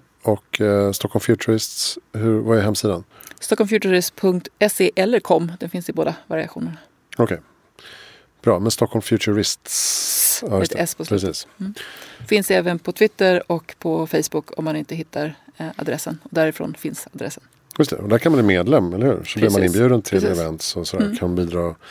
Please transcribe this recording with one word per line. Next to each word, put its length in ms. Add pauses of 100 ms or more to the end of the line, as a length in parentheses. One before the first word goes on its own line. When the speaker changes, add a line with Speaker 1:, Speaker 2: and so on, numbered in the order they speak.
(220)
Speaker 1:
Och, 400
eh, 300
Stockholm 300
Futurists, 760 (160)
hur, 260
vad 180
är 40
hemsidan? 420 (360)
Speaker 2:
Stockholmfuturist 760
punkt 320 (240)
se 240
eller 240
com. 400
Den 100
finns 200
i 40
båda 220 (120)
variationerna. 500 (400)
Speaker 1:
Okej. 220 (1000)
Bra, 180
men 120
Stockholm 300
Futurists. 1500
Ja, 100
just 120
Speaker 2:
Ett 60
Speaker 1:
det. 60
Speaker 2:
S 120
på 100
slutet. 240
Speaker 1:
Precis. 180 (120)
Speaker 2:
Mm. 140 (540)
Finns 240
även 280
på 120
Twitter 600
och 280
på 280
Facebook 500
om 80
man 100
inte 200
hittar, 400 (220)
eh, 180
adressen. 480
Och 80
därifrån 420
finns 400
adressen. 300 (340)
Speaker 1:
Just 120
det, 80
och 120
där 80
kan 140
man 140
bli 100
medlem, 380
eller 120
hur? 180
Så 160
blir 100
man 120
Speaker 2:
Precis. 140
Speaker 1:
inbjuden 260
till 200
Speaker 2:
Precis. 180
Speaker 1:
events 380
och 100
sådär. 180
Speaker 2:
Mm. 120
Speaker 1:
Kan 180
bidra, 400 (160)